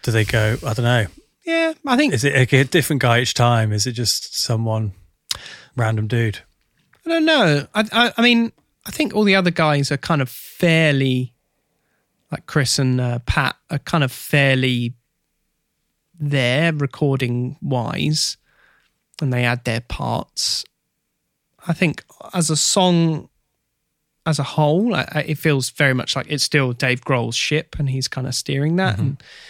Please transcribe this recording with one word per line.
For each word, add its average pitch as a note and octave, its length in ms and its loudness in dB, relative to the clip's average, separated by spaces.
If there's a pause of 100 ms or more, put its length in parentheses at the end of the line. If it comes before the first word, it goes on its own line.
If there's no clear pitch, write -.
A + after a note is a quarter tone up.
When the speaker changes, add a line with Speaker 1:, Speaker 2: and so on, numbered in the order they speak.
Speaker 1:
do A#2+ 100 0
they A2 120 2
go, A2 400 0
I A2 100 -2
don't A#2 100 -2
know. A#2+ 220 2 (380)
Speaker 2:
Yeah, E4 300 0 (100)
I C4 120 2
think C4 180 2
Speaker 1:
Is A2 100 -2
it C3+ 280 2
a, C3+ 80 6
a C#3 40 4
different C#3+ 380 0
guy A#2+ 180 4
each B2 140 -2
time? A#2 380 2
Is G#2 140 0
it B2+ 60 -4
just - 460 -4
someone, A2 540 -2 (840)
random A2 320 -2
dude? A2+ 320 -2 (680)
Speaker 2:
I E4 60 -6
don't E4 140 2
know. G#3+ 500 4
I, G#3+ 180 2
I, A#3+ 240 2
I A#3 60 2
mean, A#3 300 4 (340)
I - 60 -12
think - 220 -2
all G#3 100 2
the G3 100 4
other F#3 160 4
guys D3+ 400 0
are D3 60 0
kind D3 260 -2
of B2+ 80 -4
fairly, C#3 1040 0 (960)
like - 160 -10
Chris - 320 0
and, B2+ 220 0
uh, A#2+ 260 -2
Pat - 300 0 (140)
are D3 100 -2
kind D#3+ 240 0
of B2+ 80 -2
fairly C3 840 0 (1200)
there C#3+ 540 0
recording C3+ 880 -2
wise, C#3+ 760 -2 (840)
and C3+ 120 -2
they B2 120 0
add A#2+ 200 -2
their A2+ 160 -2
parts. - 840 -6 (1000)
I E3+ 60 -2
think D3+ 320 -2 (280)
as D#3+ 180 0
a D#3 60 2
song E3+ 720 2 (960)
as D#3 140 0
a C#3+ 60 -2
whole, E3+ 500 2
I, D3+ 160 -2
I, D3+ 120 -2
it D3+ 160 -4
feels C#3 320 0
very C3+ 240 2
much B2 200 -4
like C3 140 -6
it's C#3+ 160 -4
still C3 280 0
Dave B2+ 320 -2
Grohl's A#2 300 0
ship, - 440 -4
and C#3 120 0
he's C3 160 -4
kind C3 200 -8
of C3+ 100 -6
steering C#3+ 400 -2
that. F3+ 180 2
Speaker 1:
Mm-hmm. F#2+ 80 -2
Speaker 2:
And C#3 200 -4 (280)